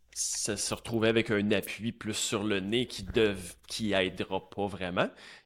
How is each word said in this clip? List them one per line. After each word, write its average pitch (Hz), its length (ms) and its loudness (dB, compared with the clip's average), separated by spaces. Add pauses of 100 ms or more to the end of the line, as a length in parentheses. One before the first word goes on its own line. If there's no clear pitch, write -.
(140)
se, - 420 -2
se - 180 -2
retrouver 113 340 2
avec 113 220 4
un 104 220 4
appui 101 400 -2
plus 104 220 -6
sur 104 300 -2
le 104 160 2
nez 113 260 0
qui - 160 -10
dev-, 95 520 2 (120)
qui 110 260 -2
aidera 95 580 0
pas 101 160 -2
vraiment. 95 420 -2 (380)